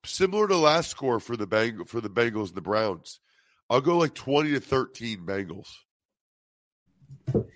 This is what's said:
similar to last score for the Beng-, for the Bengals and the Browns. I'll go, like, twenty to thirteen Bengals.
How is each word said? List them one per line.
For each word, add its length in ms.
similar 440
to 80
last 340
score 300
for 160
the 120
Beng-, 400
for 140
the 80
Bengals 380
and 80
the 60
Browns. 580
I'll 120
go, 160
like, 160
twenty 380
to 80
thirteen 680
Bengals. 420